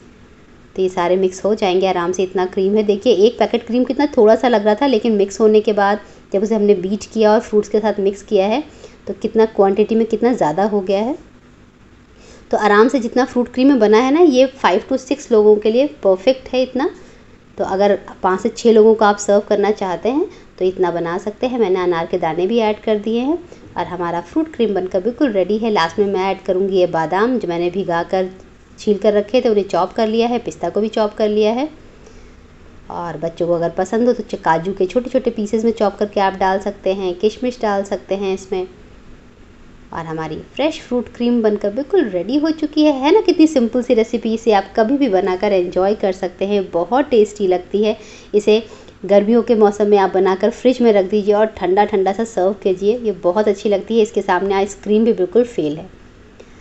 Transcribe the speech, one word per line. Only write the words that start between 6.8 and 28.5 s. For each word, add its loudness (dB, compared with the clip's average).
किया 0
और 4
fruits -2
के 0
साथ -2
mix -2
किया 0
है -2
तो -6
कितना 0
quantity 2
में 2
कितना 0
ज़्यादा 0
हो -2
गया -2
है। -4
तो 2
आराम 4
से 0
जितना 0
fruit -2
cream 2
में 4
बना 4
है 2
ना, 4
ये 6
five 0
to 0
six -6
लोगों 6
के 0
लिए 2
perfect 0
है 0
इतना। -2
तो -4
अगर 2
पाँच 0
से -2
छः 2
लोगों 6
को 2
आप 2
serve 2
करना 0
चाहते -6
हैं -2
तो -2
इतना -2
बना -4
सकते -6
हैं। -4
मैंने 0
अनार -2
के -2
दाने -2
भी -2
ऐड 0
कर 0
दिए -2
हैं -2
और -4
हमारा -6
fruit -4
cream 0
बनकर -4
बिल्कुल -2
ready 0
है। -2
Last 0
में 0
मैं -2
ऐड -8
करूँगी -2
ये 4
बादाम -2
जो -6
मैंने -2
भिगा -4
कर -2